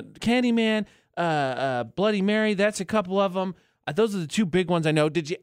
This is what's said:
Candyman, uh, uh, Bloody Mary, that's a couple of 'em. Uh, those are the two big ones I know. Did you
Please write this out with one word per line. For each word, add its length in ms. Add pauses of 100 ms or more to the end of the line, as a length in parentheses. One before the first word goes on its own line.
(200)
Candyman, 640 (320)
uh, 40
uh, 640
Bloody 380
Mary, 320
that's 260
a 40
couple 340
of 180
'em. 180 (320)
Uh, 60
those 220
are 40
the 80
two 180
big 240
ones 180
I 60
know. 160
Did 220
you 120